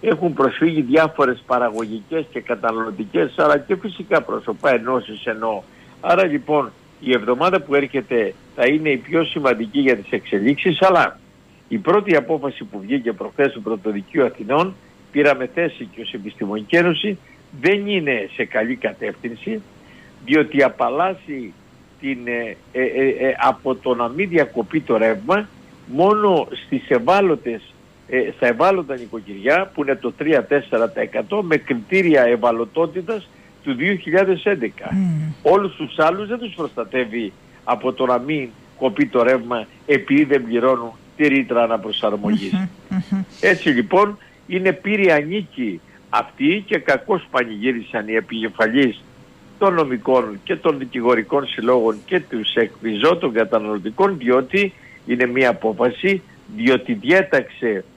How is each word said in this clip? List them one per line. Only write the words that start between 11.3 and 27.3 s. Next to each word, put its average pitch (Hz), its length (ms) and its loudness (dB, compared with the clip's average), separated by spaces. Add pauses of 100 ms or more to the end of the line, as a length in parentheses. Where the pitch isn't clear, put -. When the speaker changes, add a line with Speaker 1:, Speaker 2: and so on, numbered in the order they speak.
Speaker 1:
η 117 100 -4
πρώτη 175 380 2
απόφαση 139 480 -2
που 101 160 -12
βγήκε 117 320 -2
προχθές 120 380 -2
στο 117 100 -12
Πρωτοδικείο 107 680 -2
Αθηνών, 147 480 -2 (380)
πήραμε 139 420 2
θέση 151 400 -4
και 117 60 -16
ως 113 120 -12
Επιστημονική 107 640 -6
Ένωση, 170 420 0 (420)
δεν 196 260 0
είναι 143 480 -2
σε 120 100 -4
καλή 113 320 -4
κατεύθυνση, 117 840 -8 (640)
διότι 139 380 2
απαλλάσσει 135 880 -2 (480)
την, 135 240 -6
ε, 117 320 -6 (160)
ε, 131 100 -2
ε, 131 460 0
ε, 127 100 0
από 131 360 0
το 127 200 -2
να 120 140 -2
μην 170 200 -4
διακοπεί 151 520 0
το 120 160 0
ρεύμα 107 520 0 (380)
μόνο 185 640 4 (180)
στις - 240 -4
ευάλωτες, 135 720 2 (480)